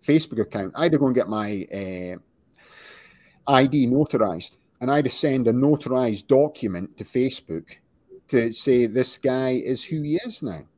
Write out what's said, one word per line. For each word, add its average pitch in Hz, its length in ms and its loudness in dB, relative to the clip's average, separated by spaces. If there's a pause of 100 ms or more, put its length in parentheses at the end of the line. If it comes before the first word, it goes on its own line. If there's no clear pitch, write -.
Facebook 143 400 0
account, 101 360 -4
I 151 80 0
had 170 80 4
to 151 60 4
go 139 80 4
and 127 100 2
get 110 120 0
my, 104 460 -4
uh, 92 440 -8 (1300)
I 135 180 6
D 131 220 2
notarized. 110 720 -2 (220)
And 123 80 -4
I 143 80 2
had 147 100 2
to 123 40 0
send 131 380 0
a 113 40 4
notarized 127 760 0
document 127 720 0
to 101 60 -10
Facebook 123 600 -4 (640)
to 117 240 2
say, 123 340 2
"This 120 320 -2
guy 131 320 -2
is 127 340 -4
who 160 180 -6
he 147 120 -4 (100)
is 220 200 -12
now." 82 180 -8 (160)